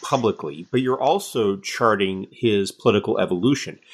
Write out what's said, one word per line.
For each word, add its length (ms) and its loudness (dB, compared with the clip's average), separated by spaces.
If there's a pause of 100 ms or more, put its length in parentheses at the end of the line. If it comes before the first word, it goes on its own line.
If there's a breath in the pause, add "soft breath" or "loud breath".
publicly, 720 -2
but 100 0
you're 180 -2
also 600 0
charting 720 0
his 400 0
political 460 2
evolution. 600 0 (160 loud breath)